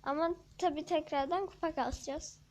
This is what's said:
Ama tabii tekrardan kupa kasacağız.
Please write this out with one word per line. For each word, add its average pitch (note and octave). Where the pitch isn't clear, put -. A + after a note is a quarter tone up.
Ama D4+
tabii D#4
tekrardan D#4
kupa D#4+
kasacağız. -